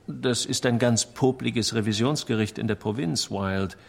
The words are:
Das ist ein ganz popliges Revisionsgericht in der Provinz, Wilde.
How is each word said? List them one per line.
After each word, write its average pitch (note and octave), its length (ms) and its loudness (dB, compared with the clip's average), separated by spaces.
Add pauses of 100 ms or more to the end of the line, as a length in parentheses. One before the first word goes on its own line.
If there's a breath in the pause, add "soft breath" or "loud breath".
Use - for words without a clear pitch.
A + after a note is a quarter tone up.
Das A#2 400 -2
ist B2+ 220 0
ein A#2 100 4
ganz A#2 280 4
popliges A#2+ 680 0
Revisionsgericht A2 840 0
in A2+ 80 -2
der G#2+ 80 0
Provinz, C3+ 560 -4
Wilde. F#2+ 440 -2 (140 loud breath)